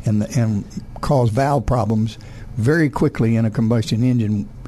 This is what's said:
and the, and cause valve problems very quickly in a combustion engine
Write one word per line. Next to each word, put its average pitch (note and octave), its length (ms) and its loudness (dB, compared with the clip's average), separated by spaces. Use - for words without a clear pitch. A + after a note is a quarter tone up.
and G#2+ 160 2
the, - 200 -2
and G#2+ 240 0
cause B2 300 2
valve C3+ 340 0
problems A2 540 0
very D3 340 2
quickly A#2 460 2
in A2+ 100 2
a G#2+ 40 0
combustion A2+ 540 0
engine A2 440 0